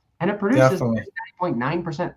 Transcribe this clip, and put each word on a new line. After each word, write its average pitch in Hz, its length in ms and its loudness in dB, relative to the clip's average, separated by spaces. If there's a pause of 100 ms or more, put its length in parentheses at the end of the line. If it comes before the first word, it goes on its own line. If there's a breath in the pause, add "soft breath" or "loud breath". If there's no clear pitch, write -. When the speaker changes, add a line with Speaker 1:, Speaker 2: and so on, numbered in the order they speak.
(200)
Speaker 1:
And 185 100 0
it 208 80 -2
produces 196 320 6
Speaker 2:
Definitely. 123 260 0
Speaker 1:
ninety - 420 -10
point 165 180 -2
nine 151 260 -2
percent 170 340 -4